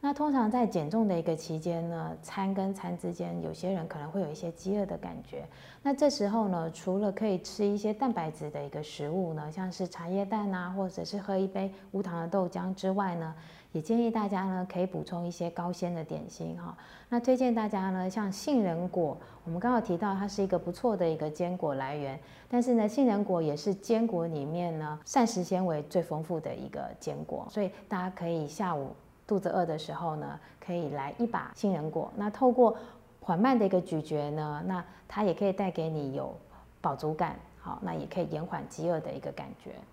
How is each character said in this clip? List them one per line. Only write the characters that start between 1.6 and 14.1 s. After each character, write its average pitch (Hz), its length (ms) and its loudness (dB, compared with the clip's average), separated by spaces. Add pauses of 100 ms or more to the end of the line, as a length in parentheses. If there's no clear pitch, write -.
呢， 165 320 -4
餐 196 320 -2
跟 196 180 0
餐 180 240 -4
之 175 160 -4
间， 175 300 -4
有 160 100 -4
些 170 200 -4
人 170 160 -2
可 - 100 -8
能 147 140 -8
会 190 100 -2
有 160 80 -2
一 156 60 -8
些 170 160 -6
饥 190 260 -2
饿 202 80 2
的 185 100 -4
感 165 280 -8
觉。 - 200 -10 (380)
那 277 100 2
这 285 200 6
时 208 160 0
候 214 200 4
呢， 165 220 0
除 185 300 -2
了 208 120 2
可 208 140 -2
以 190 140 2
吃 - 260 -2
一 202 100 4
些 208 160 2
蛋 233 220 0
白 160 160 -2
质 151 220 -6
的 147 120 -6
一 143 60 -6
个 151 140 -6
食 147 260 -6
物 170 240 0
呢， 151 180 -6
像 185 200 -4
是 180 160 -4
茶 170 200 -8
叶 190 160 0
蛋 202 300 0
啊， 180 160 -2
或 190 180 -2
者 175 160 -6
是 202 140 -6
喝 196 180 -2
一 190 120 2
杯 190 260 -2 (180)
无 196 120 -2
糖 170 180 -2
的 170 60 -2
豆 185 200 2
浆 180 280 -4
之 190 160 0
外 190 240 2
呢， 160 180 -4 (380)
也 160 100 -2
建 226 180 2
议 233 120 4